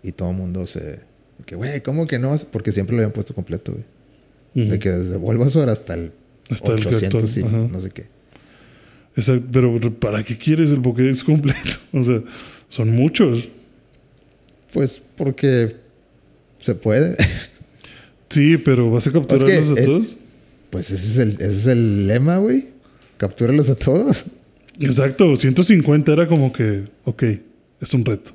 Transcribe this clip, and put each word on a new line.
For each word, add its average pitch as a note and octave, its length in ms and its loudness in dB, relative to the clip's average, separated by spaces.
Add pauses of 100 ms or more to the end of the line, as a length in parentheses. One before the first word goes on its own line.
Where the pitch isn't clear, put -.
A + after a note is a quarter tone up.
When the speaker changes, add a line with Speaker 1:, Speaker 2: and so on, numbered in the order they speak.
Speaker 1:
Y F#2+ 120 -12
todo F2+ 180 -6
el F#2 60 -6
mundo F2+ 280 -8
se, D#2+ 340 -12 (460)
que, - 100 -16
"Güey, C3+ 280 -8
¿cómo D#3 240 -4
que C3+ 100 -4
no?". C3 180 -2 (160)
Porque G#2 200 -4
siempre G2 240 -2
lo A2+ 80 0
habían G#2+ 100 -2
puesto - 220 -8
completo, - 380 -8
güey. - 920 -10
Speaker 2:
Ujú. G#2 60 -2
Speaker 1:
De F#2 80 -2
que G2+ 100 -2
desde F2+ 280 -4
Bulbasaur B2 520 2
hasta G#2+ 240 -4
el E2 200 -10 (380)
Speaker 2:
Hasta G#2+ 220 -2
el A2 80 0
que G#2+ 80 -4
Speaker 1:
ochocientos A2 480 0
Speaker 2:
actual, G#2 140 -2
Speaker 1:
y A2+ 40 0
Speaker 2:
ajá. A2+ 160 0
Speaker 1:
no F#2 80 -8
sé F#2 120 -10
qué. - 140 -18 (1120)
Speaker 2:
Exacto, B2 360 0
pero, B2 220 2
pero A#2 200 -2
¿para G#2+ 300 -4
qué A2 140 -8
quieres D#3 340 2
el C#3 100 0
Pokédex B2+ 420 0
completo? D3 360 2 (160)
<laughs> - 180 -18
O B2+ 100 0
sea, A#2+ 180 2 (480)
son A2 260 -2
muchos. C3 540 2 (1200)
Speaker 1:
Pues C#3 280 -2 (160)
porque C3 580 0 (840)
se G#2+ 160 -4
puede. B2+ 460 0
<laughs> G2+ 40 4 (1040)
Speaker 2:
Sí, D#3 280 4
pero B2 320 2
¿vas A#2 160 0
a D3 40 0
Speaker 1:
Es C3 40 -6
que E3 60 4
Speaker 2:
capturarlos C#3+ 580 4
a - 40 2
Speaker 1:
el C3 40 4
Speaker 2:
todos? E3+ 320 0 (520)
Speaker 1:
pues F#2+ 220 -8
ese F#2 140 -4
es A2 120 -2
el, A2+ 160 2
ese F#2 160 -4
es G2+ 180 0
el A2 400 2
lema, C3+ 300 2
güey. B3 320 0 (480)
Captúralos A#2+ 520 0
a B2+ 60 2
todos. F#3 480 0 (560)
Speaker 2:
Exacto, C3+ 560 2
ciento C3+ 300 2
cincuenta D3+ 480 4
era E3 160 4
como C#3+ 240 2
que, G#2 320 -2 (180)
ok, B2+ 200 -4 (580)
es - 120 -6
un A#2+ 120 2
reto. A2 280 -4